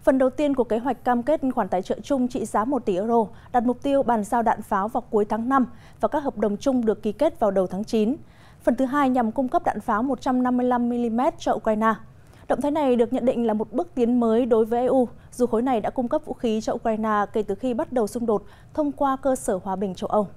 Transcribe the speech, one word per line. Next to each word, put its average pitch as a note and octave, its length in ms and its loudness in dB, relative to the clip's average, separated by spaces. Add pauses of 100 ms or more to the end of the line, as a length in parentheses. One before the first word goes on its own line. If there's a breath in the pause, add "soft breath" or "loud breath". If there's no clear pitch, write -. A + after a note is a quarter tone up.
Phần C#4 160 4
đầu C4 120 4
tiên C#4+ 260 0
của B3 80 0
kế G#3+ 140 -2
hoạch A#3+ 260 -4
cam A#3+ 200 0
kết - 180 0 (140)
khoản G3+ 120 0
tài F#3 140 -2
trợ G3 220 -4
chung B3+ 240 0
trị A#3+ 180 -4
giá G#3+ 200 0
một C4+ 200 -2
tỷ G3 100 0
euro, A3+ 300 2 (260 loud breath)
đặt A#3+ 120 2
mục B3 200 -2
tiêu C#4 200 2
bàn A3+ 200 2
giao A#3 180 0
đạn A3 200 0
pháo G3+ 260 -2
vào A#3 220 -4
cuối G#3 160 2
tháng A3+ 240 -4
năm C4+ 180 4 (340 loud breath)
và A3 60 2
các C#4+ 160 0
hợp C4 140 -4
đồng G#3 200 0
chung B3+ 280 0
được G#3+ 180 0
ký G#3+ 80 -2
kết D#4+ 280 0
vào G#3 120 2
đầu F#3+ 160 2
tháng F#3 160 -4
chín. A3 320 0 (480 loud breath)
Phần B3+ 120 4
thứ C4 100 2
hai C4+ 240 2
nhằm B3 220 2
cung C4 160 -2
cấp - 180 0
đạn - 140 -2
pháo G#3+ 240 0
một C4 180 -2
trăm B3 220 0
năm B3 140 2
mươi B3 80 2
lăm A#3+ 240 2
mi-li-mét A#3+ 500 0
cho C4+ 140 0
Ukraine. A3 400 2 (540 loud breath)
Động B3 140 0
thái D4 100 0
này C#4+ 240 2
được A#3 180 2
nhận A#3 120 0
định A#3 220 2
là G#3+ 60 2
một G#3+ 200 -4
bước E4+ 220 -2
tiến B3 240 2
mới A#3 260 2
đối A3+ 200 4
với A#3 140 0
E B3+ 60 0
U, B3+ 220 4 (240 loud breath)
dù B3 140 0
khối A3+ 160 0
này B3 200 0
đã - 80 -2
cung B3 180 -4
cấp D4+ 180 -2
vũ - 80 -8
khí A3 280 -2
cho B3+ 120 -4
Ukraine G#3+ 600 0
kể A3 100 0
từ G3 120 -4
khi B3+ 180 -4
bắt C#4+ 200 -4
đầu A#3 140 0
xung A#3+ 180 -4
đột G#3 180 0 (300 loud breath)
thông D4 180 0
qua C4 300 0
cơ C4 140 2
sở G#3 280 -4
hòa F#3+ 120 -4
bình F#3 200 -4
châu G3+ 120 -8
Âu. G#3 300 0